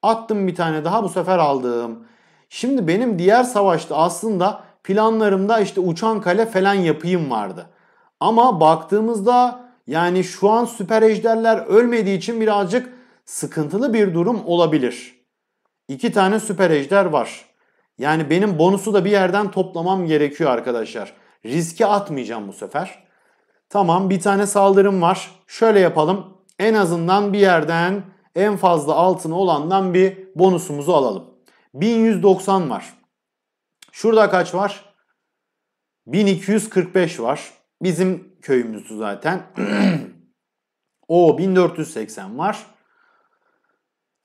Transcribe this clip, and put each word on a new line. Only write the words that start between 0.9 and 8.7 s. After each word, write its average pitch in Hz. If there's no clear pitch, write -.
bu 185
sefer 180
aldım. 123
Şimdi 247
benim 202
diğer 208
savaşta 196
aslında 180
planlarımda 214
işte 196
uçan 185
kale 190
falan 196
yapayım 165
vardı. 95
Ama 226
baktığımızda 220